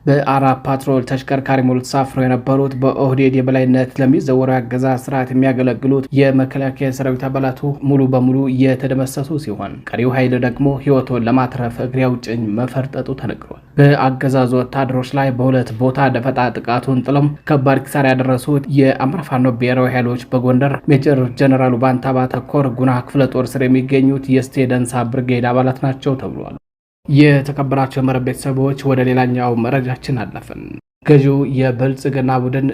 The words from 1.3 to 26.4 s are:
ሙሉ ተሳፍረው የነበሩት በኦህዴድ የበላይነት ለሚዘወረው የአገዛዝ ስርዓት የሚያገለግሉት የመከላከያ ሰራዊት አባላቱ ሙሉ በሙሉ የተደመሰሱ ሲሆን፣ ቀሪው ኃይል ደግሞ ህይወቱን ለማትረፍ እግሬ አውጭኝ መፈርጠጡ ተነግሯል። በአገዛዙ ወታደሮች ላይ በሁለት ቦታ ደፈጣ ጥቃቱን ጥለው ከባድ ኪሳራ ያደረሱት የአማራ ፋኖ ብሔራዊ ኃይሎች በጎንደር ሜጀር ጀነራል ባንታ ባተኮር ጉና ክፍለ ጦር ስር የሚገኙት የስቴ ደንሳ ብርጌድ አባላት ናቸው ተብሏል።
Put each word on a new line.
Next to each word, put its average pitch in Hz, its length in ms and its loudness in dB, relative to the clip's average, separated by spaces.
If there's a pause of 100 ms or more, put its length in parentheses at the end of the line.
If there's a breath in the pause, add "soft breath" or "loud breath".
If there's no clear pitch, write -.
ሙሉ 127 180 2
ተሳፍረው 131 440 -2
የነበሩት 131 520 0
በኦህዴድ 131 580 2
የበላይነት 131 600 2
ለሚዘወረው 131 580 2
የአገዛዝ 127 480 -2
ስርዓት 131 280 -4
የሚያገለግሉት 131 880 0
የመከላከያ 135 760 0
ሰራዊት 131 320 -4
አባላቱ 135 360 -4 (240)
ሙሉ 139 240 2
በሙሉ 127 300 2 (220)
የተደመሰሱ 131 680 0 (100)
ሲሆን፣ 98 340 -8 (120)
ቀሪው 123 260 0
ኃይል 127 300 2
ደግሞ 127 260 0 (100)
ህይወቱን 127 480 0
ለማትረፍ 123 560 0
እግሬ 127 220 -2
አውጭኝ 117 380 -2 (120)
መፈርጠጡ 127 640 -4
ተነግሯል። - 460 -12 (140)
በአገዛዙ 131 800 4
ወታደሮች 127 580 -2
ላይ 139 200 0
በሁለት 127 440 0
ቦታ 131 340 2
ደፈጣ 123 300 -2 (120)
ጥቃቱን 123 500 -2
ጥለው 143 240 2 (200)
ከባድ 135 360 2
ኪሳራ 139 260 -2
ያደረሱት 131 640 0
የአማራ 135 520 2
ፋኖ 127 300 0
ብሔራዊ 123 380 0
ኃይሎች 123 360 -2
በጎንደር 127 480 2 (120)
ሜጀር 143 340 4 (140)
ጀነራል 131 420 2
ባንታ 127 360 0
ባተኮር 127 580 -2
ጉና 127 280 0
ክፍለ 135 300 0
ጦር 127 180 -2
ስር 131 160 -4
የሚገኙት 135 680 2
የስቴ 131 360 0
ደንሳ 123 380 -2
ብርጌድ 123 420 -2
አባላት 127 340 0
ናቸው 135 340 -2
ተብሏል። 73 400 -10 (520)